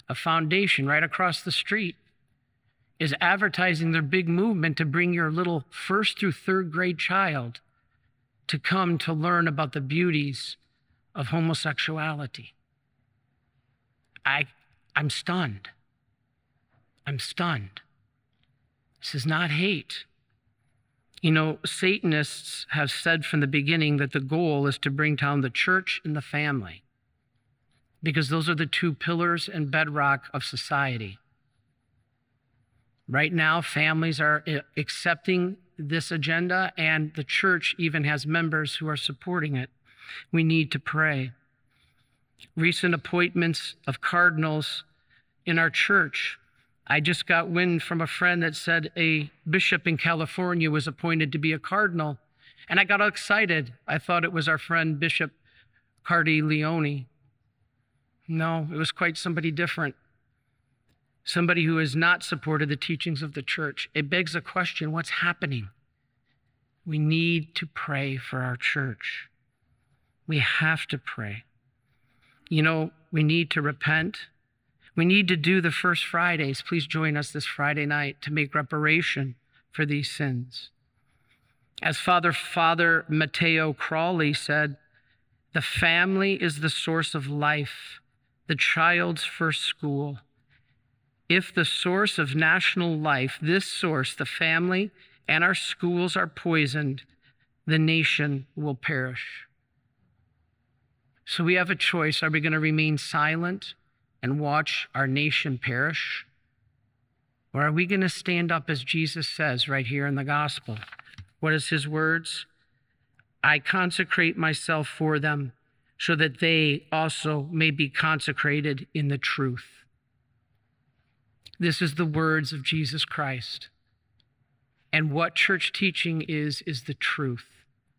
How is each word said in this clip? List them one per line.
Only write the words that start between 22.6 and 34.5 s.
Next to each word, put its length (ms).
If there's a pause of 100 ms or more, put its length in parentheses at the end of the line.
have 200
said 360
from 140
the 80
beginning 500
that 160
the 60
goal 480
is 120
to 100
bring 260
down 260
the 80
church 560
and 100
the 60
family, 640 (1200)
because 260
those 180
are 80
the 120
two 260
pillars 560
and 220
bedrock 640
of 100
society. 720 (1900)
Right 260
now, 280
families 580
are, 280
uh, 120 (180)